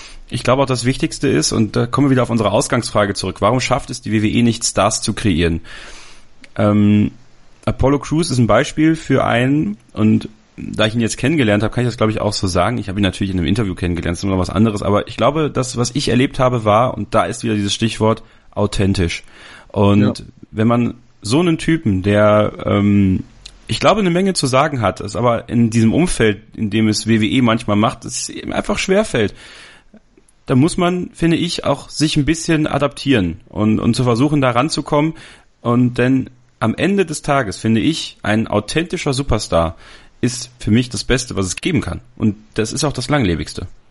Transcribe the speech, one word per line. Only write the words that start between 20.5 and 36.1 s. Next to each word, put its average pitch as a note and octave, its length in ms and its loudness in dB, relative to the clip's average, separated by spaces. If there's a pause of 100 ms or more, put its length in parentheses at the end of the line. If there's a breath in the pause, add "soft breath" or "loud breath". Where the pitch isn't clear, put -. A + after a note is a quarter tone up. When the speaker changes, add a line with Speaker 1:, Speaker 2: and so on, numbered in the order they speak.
Speaker 1:
wenn A2 180 0
man A#2 260 0 (280)
so A#2+ 180 2
einen E3+ 180 2
Typen, A#2 440 0
der, G#2 500 4 (140)
ähm, G2+ 580 2 (420)
ich - 140 -4
glaube, E3+ 200 2
eine F#3 100 2
Menge F#3 240 0
zu - 120 -2
sagen C3 360 0
hat, F#2+ 180 0
es G#2 160 -8
aber A#2 320 0
in A#2 220 2
diesem A2 240 4
Umfeld, A2 480 2 (120)
in A2 140 -4
dem A2 200 0
es G#2 180 -2
W A2 140 4
W A2 60 2
E A2+ 140 0
manchmal A2+ 360 0
macht, A2 280 0
es - 240 -10
ihm - 240 -10
einfach G3+ 260 -4
schwerfällt, F#3 560 0 (1120 loud breath)
da C#3 80 0
muss C3+ 240 4
man, F3+ 340 -2
finde E3 240 0
ich, - 280 -4
auch - 260 -4
sich - 260 -2
ein D3 80 2
bisschen D#3 420 0
adaptieren B2+ 720 0 (100)
und, G#2+ 300 0
und A#2 140 2
zu B2+ 100 0
versuchen, C3 360 2
da C3 120 2
ranzukommen. D3+ 600 0 (480 loud breath)
Und B2 380 2
denn B2+ 320 0 (280)